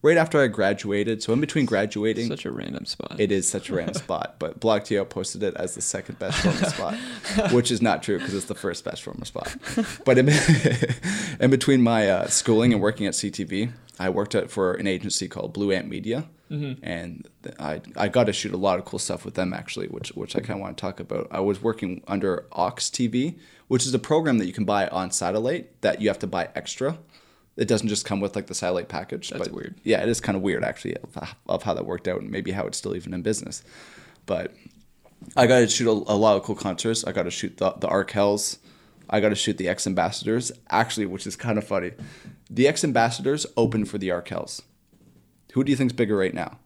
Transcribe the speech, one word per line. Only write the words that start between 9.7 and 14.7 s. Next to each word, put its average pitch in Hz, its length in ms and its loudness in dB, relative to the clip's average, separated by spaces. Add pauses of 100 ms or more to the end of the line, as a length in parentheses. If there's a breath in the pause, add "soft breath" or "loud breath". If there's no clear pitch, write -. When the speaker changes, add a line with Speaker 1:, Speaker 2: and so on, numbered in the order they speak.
Speaker 1:
But 127 140 6
in, 131 100 6
<laughs> 151 1120 2
in 127 100 6
between 135 320 6
my, 113 280 4
uh, 92 160 2
schooling 117 480 4
and 104 80 2
working 107 240 0
at 90 80 -2
C 101 160 -2
T 95 140 -6
V, 95 240 -2 (300)
I 92 120 -2
worked 98 240 -2
at, - 160 0
for 92 240 0